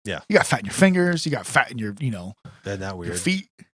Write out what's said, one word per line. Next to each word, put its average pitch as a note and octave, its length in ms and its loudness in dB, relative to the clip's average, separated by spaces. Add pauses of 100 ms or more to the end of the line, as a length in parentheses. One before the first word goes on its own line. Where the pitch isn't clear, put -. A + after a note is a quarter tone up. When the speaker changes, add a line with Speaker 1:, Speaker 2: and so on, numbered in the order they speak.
Speaker 1:
Yeah. - 240 -6
Speaker 2:
You G3+ 80 6
got - 100 6
fat A#2 140 0
in G2+ 60 -8
your - 80 -8
fingers. F3+ 520 4
You D3+ 60 -2
got A#2 140 -4
fat - 240 2
in B2+ 80 -10
your, G#2 220 -4
you C3 100 -2
know, F#2+ 240 -8 (300)
Speaker 1:
Isn't G2 160 -6
that F#2+ 100 -8
Speaker 2:
your F#2 60 -8
Speaker 1:
weird? F2 240 -6
Speaker 2:
feet, F#3+ 280 0 (280)